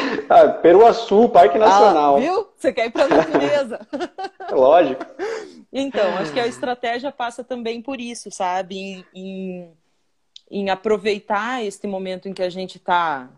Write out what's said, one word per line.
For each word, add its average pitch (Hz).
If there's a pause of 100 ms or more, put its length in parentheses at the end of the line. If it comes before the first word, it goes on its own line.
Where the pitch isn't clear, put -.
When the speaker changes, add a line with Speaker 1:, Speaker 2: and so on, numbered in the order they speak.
(300)
Speaker 1:
Ah, 156
Peruaçu, 226
Parque 196
Speaker 2:
Ah, 220
Speaker 1:
Nacional. 190
Speaker 2:
viu? 370 (100)
Você 262
quer 233
ir 233
pra 294
natureza. 294 (340)
Speaker 1:
<laughs> 381
Lógico. 143 (680)
Speaker 2:
Então, 240
acho 156
que 254
a 240
estratégia 247
passa 240
também 233
por 269
isso, 233
sabe? 185
Em, 190
em, 185 (760)
em 196
aproveitar 214
este 202
momento 190
em 190
que 185
a 180
gente 185
tá, 160